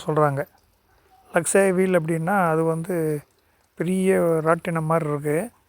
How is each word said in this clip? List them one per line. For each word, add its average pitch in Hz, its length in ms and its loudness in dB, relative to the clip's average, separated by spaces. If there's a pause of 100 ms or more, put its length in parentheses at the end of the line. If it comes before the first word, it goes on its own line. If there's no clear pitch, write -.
சொல்றாங்க. 147 420 0 (840)
லக்ஸே 190 400 2
வீல் 180 280 2
அப்படின்னா, 165 500 0
அது 160 120 0
வந்து 160 600 -2 (520)
பெரிய 185 460 0
ராட்டினம் 165 640 0
மாதிரி 160 260 0
இருக்கு. 147 400 -4 (180)